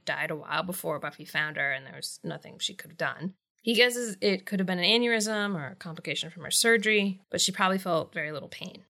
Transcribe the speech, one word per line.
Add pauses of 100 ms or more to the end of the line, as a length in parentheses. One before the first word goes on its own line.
died
a
while
before
Buffy
found
her,
and
there
was
nothing
she
could
have
done. (280)
He
guesses
it
could
have
been
an
aneurysm
or
a
complication
from
her
surgery,
but
she
probably
felt
very
little
pain.